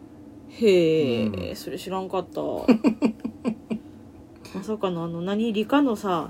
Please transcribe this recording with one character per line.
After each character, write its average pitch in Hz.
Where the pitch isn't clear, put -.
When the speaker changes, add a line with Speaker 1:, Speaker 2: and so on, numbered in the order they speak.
Speaker 1:
へ 160
え、 -
Speaker 2:
う 98
ん。 -
Speaker 1:
そ -
れ 151
知 180
ら 190
ん 190
か 190
っ 175
た。 -
Speaker 2:
<laughs> 151
Speaker 1:
ま 185
さ 214
か 202
の 170
あ 170
の、 170
何、 208
理 214
科 285
の 240
さ、 180